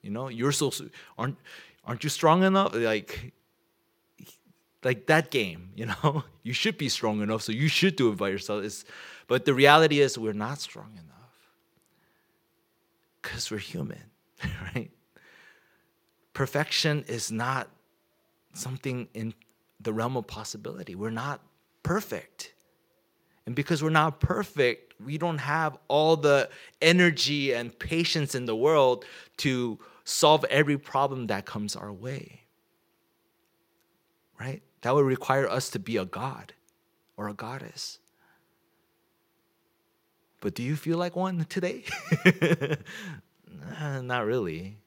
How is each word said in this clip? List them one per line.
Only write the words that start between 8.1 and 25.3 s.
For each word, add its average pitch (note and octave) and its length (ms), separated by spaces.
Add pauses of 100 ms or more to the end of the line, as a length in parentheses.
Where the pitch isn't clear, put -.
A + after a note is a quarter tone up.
it G#2+ 80
by G3 100
yourself. G2+ 360
It's, G#2 200 (440)
but B2 180
the C#3 80
reality D3 460
is C3 180
we're A2 160
not A#2 260
strong G#2+ 320
enough E2 220 (2000)
'cause - 280
we're G#2+ 80
human, - 520 (260)
<laughs> - 380
right? A#2 160 (1400)
Perfection D3 760
is A2+ 240
not A#2+ 360 (840)
something C3 640
in A2 200 (460)
the G#2+ 120
realm A#2 240
of A2 100
possibility. G#2 680
We're G#2 160
not B2+ 300 (420)
perfect. - 680 (960)
And B2 80
because C#3+ 280
we're D#3 80
not D#3 300
perfect, - 800
we C#3+ 180
don't E3 200